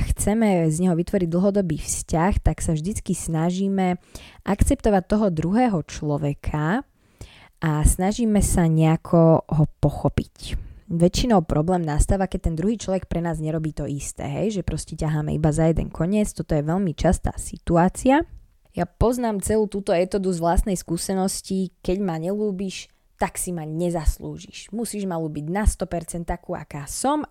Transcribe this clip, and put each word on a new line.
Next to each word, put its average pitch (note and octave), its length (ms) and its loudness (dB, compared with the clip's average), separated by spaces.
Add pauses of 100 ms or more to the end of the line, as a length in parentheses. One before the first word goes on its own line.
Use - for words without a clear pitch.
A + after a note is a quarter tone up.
(120)
chceme G3+ 560 2
z D#3 160 2
neho F#3 80 4
vytvoriť F3 400 0
dlhodobý F#3 480 2
vzťah, - 640 0
tak - 160 2
sa E3 160 0
vždycky E3+ 400 -4
snažíme F3+ 880 0 (400)
akceptovať G3+ 640 2
toho G#3 240 2
druhého F#3 560 2
človeka D3+ 960 -2 (800)
a D#3+ 80 2 (160)
snažíme G#3 560 2
sa F3 240 2
nejako D#3+ 800 4
ho D3+ 180 2 (140)
pochopiť. - 800 -2 (320)
Väčšinou F3 560 4
problém E3 400 0
nastáva, F3+ 400 0
keď F3+ 240 -4
ten D#3+ 80 -4
druhý G#3 160 0
človek F#3+ 320 -4
pre E3+ 160 -4
nás E3 160 -4
nerobí D#3 320 -2
to D3 160 -6
isté, - 400 -8
hej? F#3 320 -2
Že - 80 -4
proste - 320 -6
ťaháme D3+ 320 -2
iba D3+ 240 2
za D#3+ 160 4
jeden - 160 0
koniec. G3+ 480 0
Toto - 160 -6
je D3+ 160 0
veľmi F3+ 320 0
častá - 400 2
situácia. F#3 880 2 (480)
Ja F3 80 -2
poznám A3+ 560 0
celú G#3+ 320 0
túto G3+ 240 0
etódu F#3 400 0
z E3 80 -4
vlastnej F#3 320 2
skúsenosti. F#3+ 1040 -4
Keď F#3 240 -2
ma E3 160 -2
nelúbiš, F#3+ 720 -4 (260)
tak - 240 -4
si - 80 -6
ma E3 160 -6
nezaslúžiš. D#3+ 1040 -4
Musíš G#3 400 -6
ma E3+ 80 -2
ľúbiť D#3 320 -4
na G3+ 160 0
sto - 240 0
percent E3+ 320 -6
takú, F3 320 -8
aká D3+ 320 -12
som, D4 460 -2